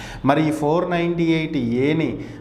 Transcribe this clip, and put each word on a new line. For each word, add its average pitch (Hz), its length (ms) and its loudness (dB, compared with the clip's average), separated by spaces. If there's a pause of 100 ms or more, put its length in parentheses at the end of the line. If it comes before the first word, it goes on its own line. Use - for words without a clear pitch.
(240)
మరి 147 240 4
ఈ 147 40 0
ఫోర్ 165 380 0
నైంటీ 170 340 0
ఎయిట్ 160 320 0
ఏని 131 720 0 (120)